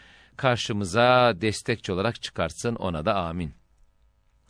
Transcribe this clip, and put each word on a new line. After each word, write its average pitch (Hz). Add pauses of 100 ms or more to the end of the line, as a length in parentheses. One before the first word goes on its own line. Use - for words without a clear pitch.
(360)
karşımıza 120
destekçi 107
olarak 98
çıkartsın, 101
ona 82
da 104
amin. 85 (960)